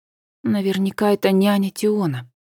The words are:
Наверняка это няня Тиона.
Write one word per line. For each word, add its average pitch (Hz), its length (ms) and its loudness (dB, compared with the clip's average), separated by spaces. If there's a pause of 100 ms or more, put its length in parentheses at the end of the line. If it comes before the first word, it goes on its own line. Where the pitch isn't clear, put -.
(440)
Наверняка 196 680 0
это 196 200 2
няня 196 380 2
Тиона. 185 600 -2 (280)